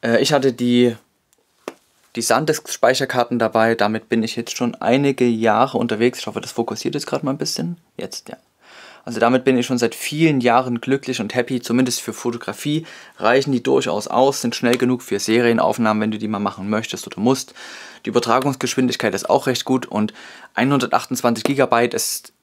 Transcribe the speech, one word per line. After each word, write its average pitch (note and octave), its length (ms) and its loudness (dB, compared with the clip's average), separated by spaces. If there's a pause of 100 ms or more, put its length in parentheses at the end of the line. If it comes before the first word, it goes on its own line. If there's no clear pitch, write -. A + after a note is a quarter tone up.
Äh, A#2 200 2
ich C#3 100 2
hatte C3+ 220 2
die, A#2+ 420 4 (1200)
die A#2 60 -4
SanDisk-Speicherkarten B2+ 1160 0
dabei. A2+ 380 4
Damit G#2+ 320 0
bin A2+ 160 0
ich A2+ 140 -6
jetzt - 180 -8
schon A#2+ 200 -2
einige C3+ 500 2
Jahre A2+ 520 2
unterwegs. A#2+ 420 0
Ich - 80 -10
hoffe, G#2+ 120 -6
das - 140 -14
fokussiert A#2 420 -4
jetzt C#3 100 -6
gerade C#3+ 200 -4
mal C3+ 60 -2
ein C#3 60 -4
bisschen. E3 380 -6 (220)
Jetzt, - 320 -14
ja. - 80 -14 (680)
Also A2+ 140 -6
damit B2 240 4
bin C3 140 4
ich A#2+ 80 0
schon B2+ 120 -2
seit A#2 180 0
vielen D3+ 440 0
Jahren A#2+ 400 2
glücklich C3 400 -2
und G#2+ 160 -4
happy. B2 260 -2
Zumindest B2 380 0
für - 140 -10
Fotografie D3 720 -6 (320)
reichen C3+ 340 2
die B2 100 0
durchaus C3 460 0
aus, C3+ 320 2
sind A#2+ 160 -4
schnell A#2+ 220 0
genug B2 240 0
für - 180 -4
Serienaufnahmen, A2+ 800 2
wenn G#2+ 120 -2
du G#2+ 60 -6
die G#2+ 120 -6
mal G#2 100 -4
machen G2+ 300 -6
möchtest A2 360 -4
oder - 140 -14
musst. C3 340 0 (520)
Die - 40 -4
Übertragungsgeschwindigkeit B2 1040 0
ist - 160 -6
auch A#2 180 2
recht B2+ 180 -2
gut B2+ 200 0
und G#2+ 280 -2 (420)
einhundertachtundzwanzig B2 880 0
Gigabyte B2 500 2
ist - 380 -6 (120)